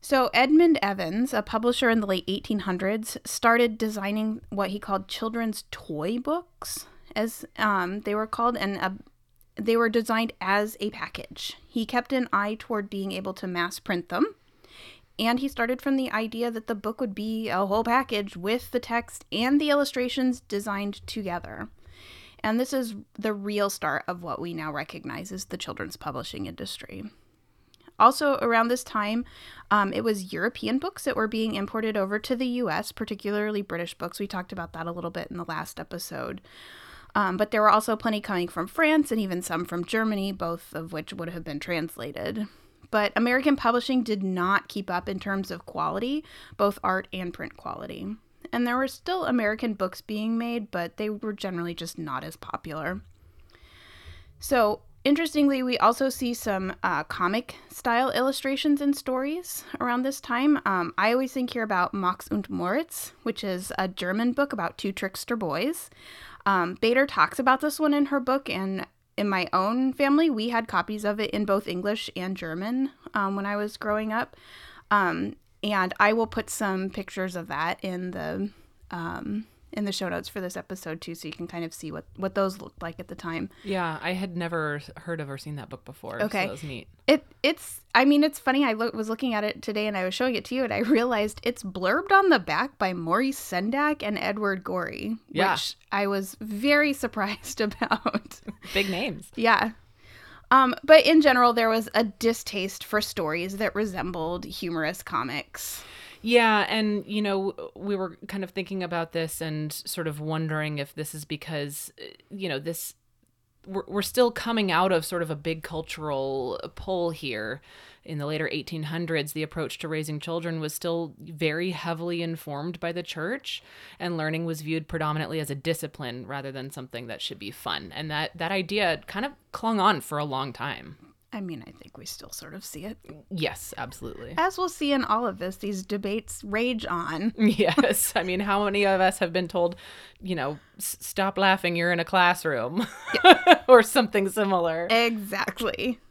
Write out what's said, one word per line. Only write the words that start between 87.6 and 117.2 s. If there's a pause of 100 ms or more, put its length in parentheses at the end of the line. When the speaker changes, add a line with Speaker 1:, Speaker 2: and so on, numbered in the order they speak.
Speaker 1:
I
mean,
it's
funny.
I
loo-,
was
looking
at
it
today,
and
I
was
showing
it
to
you,
and
I
realized
it's
blurbed
on
the
back
by
Maurice
Sendak
and
Edward
Gorey, (140)
Speaker 2:
Yeah.
Speaker 1:
which (140)
I
was
very
<laughs>
surprised
about. (360)
Speaker 2:
Big
names.
Speaker 1:
Yeah. (840)
Um,
but
in
general,
there
was
a
distaste
for
stories
that
resembled
humorous
comics. (380)
Speaker 2:
Yeah,
and,
you
know,
we
were (120)
kind
of
thinking
about
this
and
sort
of
wondering
if
this
is
because,
uh, (260)
you
know,
this, (720)
we're,
we're
still
coming
out
of
sort
of
a
big
cultural (160)
pull
here. (460)